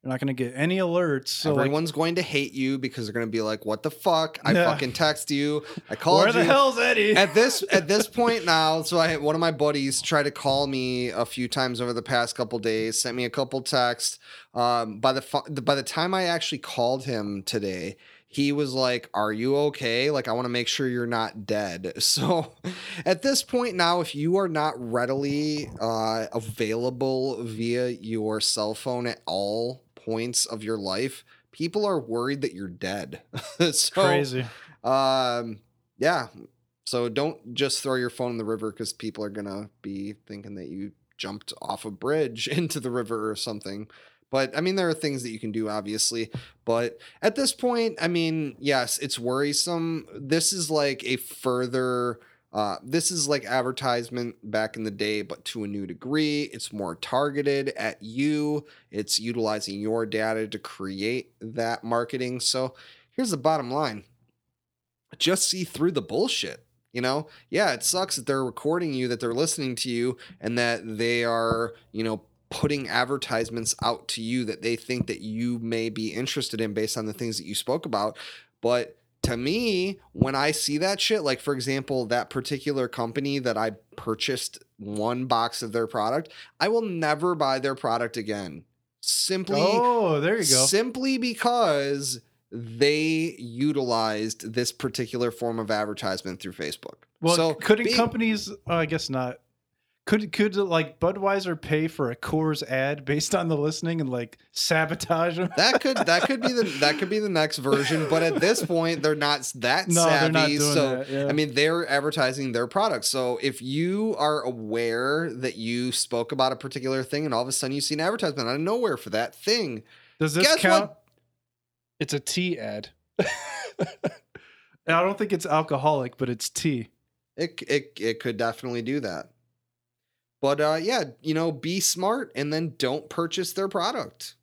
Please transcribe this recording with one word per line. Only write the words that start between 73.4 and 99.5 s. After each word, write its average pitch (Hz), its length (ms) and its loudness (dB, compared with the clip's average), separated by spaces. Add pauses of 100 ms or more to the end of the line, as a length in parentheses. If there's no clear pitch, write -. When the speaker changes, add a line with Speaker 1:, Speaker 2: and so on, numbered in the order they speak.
Speaker 2:
out 113 260 -2
to 113 140 -6
you 120 240 -2
that 104 160 -6
they 117 120 0
think 120 320 -4
that 107 140 -6
you 117 380 -4
may 113 320 -2
be 110 240 -6
interested 120 480 -4
in 107 100 -2
based 107 240 -2
on 110 80 -4
the 107 80 -6
things 113 240 -6
that - 80 -8
you 101 100 -8
spoke 156 300 -2
about. 107 320 -2 (460)
But 120 340 0 (280)
to 123 120 0
me, 190 640 0 (120)
when 135 220 0
I 143 180 2
see 147 260 0
that 190 200 0
shit, 214 240 2
like, 131 180 0
for 143 120 -2
example, 131 540 -2
that 120 240 0
particular 135 580 -2
company 139 500 -2
that 117 200 0
I 110 140 0 (240)
purchased - 680 -4 (140)
one 107 480 -2
box 117 360 2
of 110 100 -6
their 113 140 2
product, 123 440 0 (280)
I 185 100 2
will 233 120 2
never 170 540 0
buy 135 240 2
their 135 160 0
product 117 420 0
again. 98 480 -6 (380)
Simply, 190 580 0
Speaker 1:
Oh, 214 600 4
there 185 180 2
you 165 120 0
go. 131 140 8
Speaker 2:
simply 247 540 2
because 147 1040 2 (280)
they 151 880 2
utilized 117 1160 0
this 120 180 0
particular 120 580 -2
form 117 280 -4
of 110 120 -4
advertisement 98 720 -2
through 92 140 -10
Facebook. - 500 -10 (160)
Speaker 1:
Well, 165 160 4
Speaker 2:
So 165 160 2
Speaker 1:
couldn't 214 320 4
Speaker 2:
be 220 80 2
Speaker 1:
companies, 226 580 2
oh, 202 60 -14 (180)
I 165 120 2
guess 151 240 -4
not. 127 300 -4 (680)